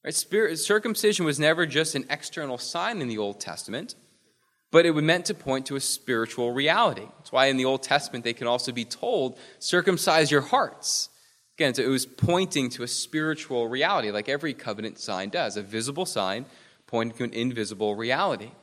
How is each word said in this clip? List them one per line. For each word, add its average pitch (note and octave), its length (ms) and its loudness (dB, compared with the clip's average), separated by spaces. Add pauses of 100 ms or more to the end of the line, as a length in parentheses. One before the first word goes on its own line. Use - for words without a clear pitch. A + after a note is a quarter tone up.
Right? D#3 100 -8
Spirit, F#3+ 460 0
circumcision G#3+ 640 2
was C#3+ 140 0
never D#3+ 260 4
just D3+ 300 0
an C3 140 -2
external C#3+ 480 -6
sign F#3 440 -4
in B2+ 60 -4
the A2 100 -4
Old G2+ 220 -4
Testament, A2 560 -10 (720)
but E3+ 160 8
it E3 60 6
was D3+ 120 2
meant F3 240 4
to G#3 60 -2
point C3+ 340 -2
to C#3 80 -6
a C3+ 40 -4
spiritual A#2+ 720 -2
reality. C#3+ 560 2 (120)
That's - 120 -18
why C3 140 6
in C3+ 120 4
the C3 80 0
Old C3 180 0
Testament C#3 420 -2
they A#2 80 0
could A#2+ 140 -6
also B2 240 -2
be A#2 140 -6
told, D#3+ 520 -2 (220)
"Circumcise E3+ 720 4
your C#3+ 100 6
hearts." - 680 0 (480)
Again, C3+ 180 2
so C3 80 0
it A#2+ 40 2
was C3 180 2
pointing E3+ 680 0
to A#2+ 120 -8
a A#2+ 40 -6
spiritual D3+ 800 -2
reality, C3 440 0
like G#2+ 160 -4
every C#3+ 260 -4
covenant G#2+ 460 -8
sign G2 300 -6
does, A#2 260 -4
a G#2 60 -6
visible A2+ 440 -6
sign G2+ 420 -4 (400)
pointing A#2 300 -4
to B2 60 -4
an A#2 100 -6
invisible G#2+ 640 -2
reality. A#2+ 560 -2 (120)